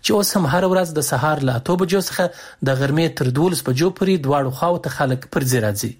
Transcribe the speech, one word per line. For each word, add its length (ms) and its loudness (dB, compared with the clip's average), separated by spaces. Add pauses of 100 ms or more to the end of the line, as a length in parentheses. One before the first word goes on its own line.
چې 80 0
اوس 260 2
هم 160 2
هره 200 2
ورځ 260 0
د 100 -2
سهار 400 0
له 120 0
اته 220 0
بجو 240 0
څخه 160 -2 (460)
د 100 0
غرمې 400 0
تر 220 0
دولس 260 0
بجو 300 2
پورې 280 2
دواړو 240 2 (120)
خواو 260 0
ته 120 -8
خلک 360 -2
پر 160 0
ځای 160 2
راځي. 320 -4